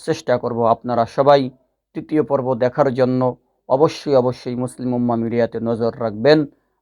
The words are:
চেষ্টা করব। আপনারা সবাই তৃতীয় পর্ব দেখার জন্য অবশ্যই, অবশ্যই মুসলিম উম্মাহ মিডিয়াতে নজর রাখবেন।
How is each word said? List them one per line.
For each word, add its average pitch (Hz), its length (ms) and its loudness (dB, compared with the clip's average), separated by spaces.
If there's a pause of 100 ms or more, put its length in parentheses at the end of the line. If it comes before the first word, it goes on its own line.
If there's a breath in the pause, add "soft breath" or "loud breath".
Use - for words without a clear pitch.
চেষ্টা 156 320 -2
করব। 120 280 -4
আপনারা 117 400 0
সবাই 139 440 4 (440)
তৃতীয় 151 300 -2
পর্ব 131 320 -2
দেখার 127 380 0
জন্য 127 440 0 (320)
অবশ্যই, 147 460 2
অবশ্যই 123 400 0
মুসলিম 123 380 -6
উম্মাহ 120 240 0
মিডিয়াতে 117 420 -2
নজর 117 400 -2
রাখবেন। 120 460 2 (360)